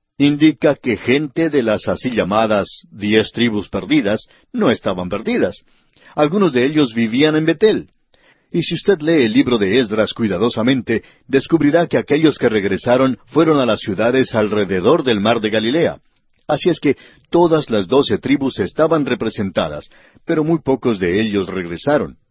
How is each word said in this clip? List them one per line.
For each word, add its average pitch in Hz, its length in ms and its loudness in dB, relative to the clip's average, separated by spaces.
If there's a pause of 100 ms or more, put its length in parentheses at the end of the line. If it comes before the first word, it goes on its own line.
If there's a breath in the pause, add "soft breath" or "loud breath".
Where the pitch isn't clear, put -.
(160)
indica 147 580 2
que 117 240 -4
gente 147 500 0
de 147 140 0
las 107 260 -2
así 101 220 -4
llamadas 104 800 -2
diez 104 420 0
tribus 113 380 -2
perdidas 104 580 -2 (240 soft breath)
no 214 180 0
estaban 92 380 -4
perdidas. 107 560 -4 (500 soft breath)
Algunos 156 380 2
de 123 140 2
ellos 147 280 0
vivían 123 420 0
en 156 100 0
Betel. 165 440 0 (600 soft breath)
Y 175 120 -2
si 175 120 -6
usted 180 260 0
lee 156 240 2
el 107 80 0
libro 123 240 2
de 101 220 2
Esdras 107 340 0
cuidadosamente, 113 920 -2 (220 soft breath)
descubrirá 151 600 2
que 143 100 -2
aquellos 147 400 2
que 123 140 0
regresaron 113 760 0
fueron 156 340 2
a 127 60 0
las 107 140 0
ciudades 117 540 0
alrededor 104 720 0
del 117 160 0
mar 113 200 0
de 107 100 -2
Galilea. 110 500 -2 (460)
Así 151 220 -2
es 165 120 0
que 143 160 0 (340 loud breath)
todas 165 400 2
las 104 160 0
doce 117 320 0
tribus 135 400 -2
estaban 151 480 0
representadas, 101 800 -4 (380 soft breath)
pero 156 180 0
muy 160 160 0
pocos 127 380 -2
de 92 220 0
ellos 101 280 -2
regresaron, 92 720 -4 (120)